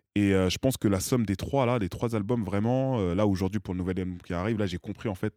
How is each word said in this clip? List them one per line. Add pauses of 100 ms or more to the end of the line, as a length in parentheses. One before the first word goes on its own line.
(160)
Et,
euh,
je
pense
que
la
somme
des
trois,
là,
des
trois
albums,
vraiment,
euh,
là,
aujourd'hui,
pour
le
nouvel
album
qui
arrive,
là,
j'ai
compris,
en
fait,